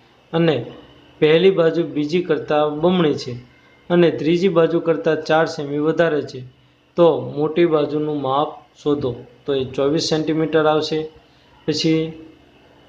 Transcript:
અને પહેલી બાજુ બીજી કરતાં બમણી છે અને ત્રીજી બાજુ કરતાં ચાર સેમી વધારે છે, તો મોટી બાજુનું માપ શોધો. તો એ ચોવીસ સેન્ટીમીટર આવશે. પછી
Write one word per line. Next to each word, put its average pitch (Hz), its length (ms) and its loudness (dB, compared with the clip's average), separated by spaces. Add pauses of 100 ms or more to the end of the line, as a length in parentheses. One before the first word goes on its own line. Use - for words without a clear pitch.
(340)
અને 165 320 0 (540)
પહેલી 165 320 6
બાજુ 165 320 2
બીજી 151 380 -2
કરતાં 151 600 -2
બમણી 170 320 2
છે 123 200 -8 (560)
અને 175 220 4
ત્રીજી 170 380 0
બાજુ 165 300 2
કરતાં 156 440 0
ચાર 160 220 2
સેમી 143 320 -6
વધારે 151 440 0
છે, 127 220 -12 (520)
તો 135 420 2
મોટી 156 280 0
બાજુનું 151 560 0
માપ 139 280 0 (340)
શોધો. 135 320 -2 (300)
તો 147 80 -2
એ 131 120 -2
ચોવીસ 143 440 -2
સેન્ટીમીટર 156 560 0
આવશે. 156 440 -2 (580)
પછી 160 460 -2 (760)